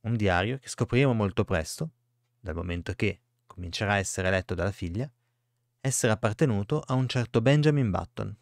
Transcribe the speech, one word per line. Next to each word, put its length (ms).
Un 160
diario 420
che 80
scopriremo 460
molto 320
presto, 460
dal 160
momento 380
che 300
comincerà 480
a 60
essere 300
letto 240
dalla 200
figlia, 360
essere 320
appartenuto 680
a 120
un 140
certo 340
Benjamin 480
Button. 520